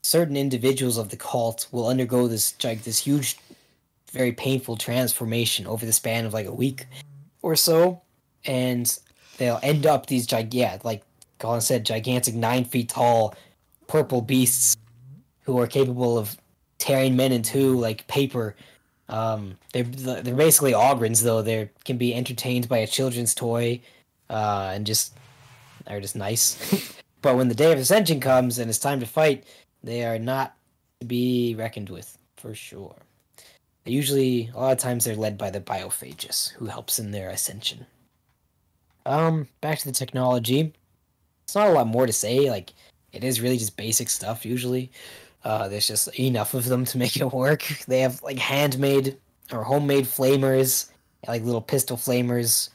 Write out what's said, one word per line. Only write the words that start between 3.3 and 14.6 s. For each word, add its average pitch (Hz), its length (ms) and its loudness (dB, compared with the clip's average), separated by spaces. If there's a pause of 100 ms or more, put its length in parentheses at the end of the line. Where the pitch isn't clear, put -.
very 127 200 0
painful 127 440 -4
transformation 117 920 -2
over 113 180 -6
the 113 80 0
span 113 320 0
of, 107 80 -6
like, 107 140 -4
a 90 60 -8
week 135 340 -2 (560)
or 160 120 0
so, 170 460 4 (440)
and 127 520 0 (400)
they'll 120 240 0
end 147 240 2
up 147 220 4
these 123 180 0
gig-, 113 300 -2
yeah, 107 280 0
like 110 200 -4 (340)
Colin 117 240 -2
said, 117 240 0
gigantic 117 480 0
nine 117 320 0
feet 120 240 -4
tall 117 460 2 (500)
purple 135 360 2
beasts - 540 2 (680)